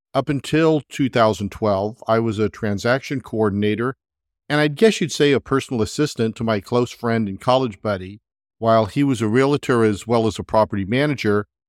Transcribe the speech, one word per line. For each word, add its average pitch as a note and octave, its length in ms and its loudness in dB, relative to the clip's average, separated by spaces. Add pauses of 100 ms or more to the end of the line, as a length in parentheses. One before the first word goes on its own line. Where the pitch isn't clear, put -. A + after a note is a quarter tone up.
(140)
Up C3+ 160 0
until D#3 580 0
two C3+ 220 -2
thousand A2 420 2
twelve, G#2 560 -2
I A2+ 100 2
was A2+ 200 -2
a G#2+ 100 0
transaction A#2+ 720 -4
coordinator, G#2+ 800 -2 (500)
and D3 100 0
I D3+ 100 2
guess G3+ 340 2
you'd D#3+ 100 -2
say D3 200 2
a B2 80 2
personal C3+ 420 -2
assistant A2+ 540 -2
to A#2 80 -6
my A2 160 0
close B2 320 -2
friend A2+ 360 -2
and F#2+ 100 -10
college B2+ 440 -2
buddy, G2 400 -6 (340)
while A2+ 300 4
he C#3 180 0
was C3 160 0
a A2 80 0
realtor C3 560 2
as G#2+ 220 0
well A2+ 200 2
as G#2+ 120 -2
a G#2 40 -8
property G#2 440 0
manager A2+ 600 0 (220)